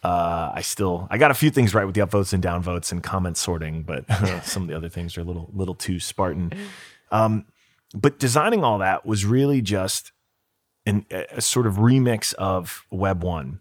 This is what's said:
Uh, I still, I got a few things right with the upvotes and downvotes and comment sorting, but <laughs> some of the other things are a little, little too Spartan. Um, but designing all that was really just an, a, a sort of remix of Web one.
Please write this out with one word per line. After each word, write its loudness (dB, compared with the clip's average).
Uh, 0
I -6
still, -2
I -2
got 6
a 4
few 4
things 4
right 4
with -4
the 4
upvotes 0
and 2
downvotes -2
and -4
comment -4
sorting, -4
but -8
<laughs> 0
some -6
of -6
the -6
other -8
things -8
are -6
a -6
little, -8
little -4
too -4
Spartan. -2
Um, 2
but 2
designing 2
all 4
that 0
was 0
really 4
just -2
an, 2
a, -6
a -4
sort 2
of 2
remix 4
of -4
Web 0
one. -4